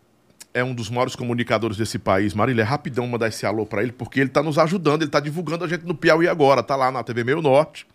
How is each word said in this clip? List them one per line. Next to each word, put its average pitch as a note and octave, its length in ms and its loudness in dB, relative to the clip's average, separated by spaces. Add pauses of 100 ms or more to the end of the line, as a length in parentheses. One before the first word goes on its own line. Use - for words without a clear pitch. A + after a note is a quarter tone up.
(540)
é B2 100 0
um C3 100 -4
dos A#2 140 -6
maiores B2 260 -2
comunicadores A#2 640 -2
desse A2 220 -4
país. G2 340 0
Marília, A2+ 300 2
é - 20 2
rapidão B2 420 -4
mandar A#2 220 -2
esse - 160 -8
alô G#2+ 220 -2
pra G#2+ 160 -4
ele, A2+ 100 -4
porque - 260 -8
ele C3+ 120 2
tá C#3+ 120 2
nos D3+ 140 -2
ajudando, D#3 460 2
ele D3 80 -4
tá D3+ 100 2
divulgando D#3+ 420 -4
a E3 60 -4
gente E3+ 160 -6
no F3 100 -4
Piauí E3 320 4
Agora, C#3 360 4
tá C#3 120 -2
lá C3 160 2
na B2+ 120 -4
T A#2+ 100 -8
V A#2 100 -2
Meio C#3+ 200 -2
Norte, D3 520 2